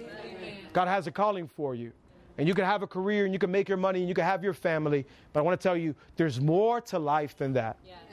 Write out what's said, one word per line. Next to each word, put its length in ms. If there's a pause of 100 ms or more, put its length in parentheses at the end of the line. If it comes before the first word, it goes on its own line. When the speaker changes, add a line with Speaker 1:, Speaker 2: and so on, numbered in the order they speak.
(720)
Speaker 1:
God 160
has 180
a 40
calling 360
for 260
you. 200 (440)
And 100
you 60
can 120
have 160
a 60
career 360
and 100
you 60
can 120
make 180
your 80
money 220
and 100
you 60
can 100
have 180
your 100
family. 520 (260)
But 80
I 40
wanna 140
tell 200
you, 180 (220)
there's 240
more 400
to 180
life 380
than 160
that. 320
Speaker 2:
Yes. 120 (160)